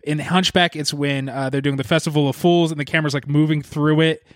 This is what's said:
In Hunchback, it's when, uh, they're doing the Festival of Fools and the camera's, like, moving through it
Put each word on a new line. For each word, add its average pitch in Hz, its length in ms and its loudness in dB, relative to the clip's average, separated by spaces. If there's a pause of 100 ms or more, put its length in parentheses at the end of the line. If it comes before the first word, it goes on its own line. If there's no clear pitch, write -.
In 151 140 -4
Hunchback, 175 600 0
it's 151 160 -6
when, 143 360 -2
uh, 135 200 -4
they're 139 120 -2
doing 139 140 -2
the 135 80 -4
Festival 151 460 0
of 131 80 -4
Fools 175 340 4
and 147 80 -6
the 143 60 -6
camera's, 151 280 -2
like, 143 140 -6
moving 151 340 2
through 151 400 0
it 160 220 0 (120)